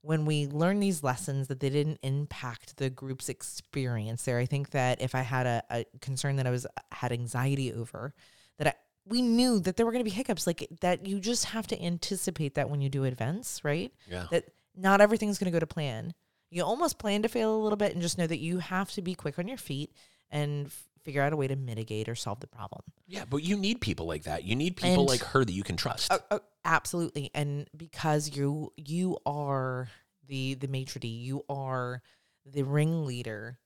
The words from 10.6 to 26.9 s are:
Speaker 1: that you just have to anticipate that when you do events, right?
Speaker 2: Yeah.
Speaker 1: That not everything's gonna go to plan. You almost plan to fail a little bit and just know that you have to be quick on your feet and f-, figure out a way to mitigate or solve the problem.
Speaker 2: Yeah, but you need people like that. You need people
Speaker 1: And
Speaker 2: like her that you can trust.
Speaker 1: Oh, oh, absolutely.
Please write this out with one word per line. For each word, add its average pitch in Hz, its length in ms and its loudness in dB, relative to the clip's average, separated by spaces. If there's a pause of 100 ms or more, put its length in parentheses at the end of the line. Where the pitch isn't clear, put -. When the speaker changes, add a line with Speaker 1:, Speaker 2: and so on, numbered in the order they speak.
Speaker 1:
that 180 260 2
you 196 120 -2
just 233 260 0
have 214 220 -4
to - 160 -4
anticipate 175 720 -2
that 143 140 0
when 143 120 0
you 139 80 2
do 135 140 0
events, 131 600 -2
right? 156 280 -2 (180)
Speaker 2:
Yeah. 127 220 -6
Speaker 1:
That 170 140 2 (300)
not 196 260 6
everything's 208 380 6
gonna 180 120 0
go 165 80 2
to 160 80 0
plan. 123 460 -4 (380)
You 170 120 -2
almost 277 360 2
plan 208 240 2
to 233 40 2
fail 220 280 2
a 220 60 2
little 214 160 2
bit 208 160 2
and 175 80 -2
just 170 160 0
know 170 100 2
that 160 120 0
you 170 200 -2
have 185 320 -2
to 202 100 -4
be 180 140 -2
quick - 240 -6
on 180 80 -4
your 254 100 -8
feet 143 340 -6 (380)
and 147 380 -2
f-, - 160 -16 (200)
figure 143 200 0
out 147 100 2
a - 20 0
way 139 120 0
to 135 80 0
mitigate 113 540 -4
or 117 60 -4
solve 110 260 -6
the - 60 -12
problem. - 340 -14 (260)
Speaker 2:
Yeah, 185 220 -10
but 139 140 0
you 196 140 2
need 202 240 0
people 82 240 -2
like 78 180 -4
that. 80 200 -4
You 104 120 0
need 170 220 0
people 180 240 6
Speaker 1:
And - 80 6
Speaker 2:
like 127 120 2
her 135 220 4
that 104 80 2
you 95 120 -2
can 90 140 -2
trust. - 360 0
Speaker 1:
Oh, 185 60 4 (120)
oh, 208 80 2 (240)
absolutely. 165 680 0